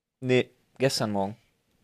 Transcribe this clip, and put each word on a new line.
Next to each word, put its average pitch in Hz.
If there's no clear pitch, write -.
Nee, 127
gestern 127
Morgen. 101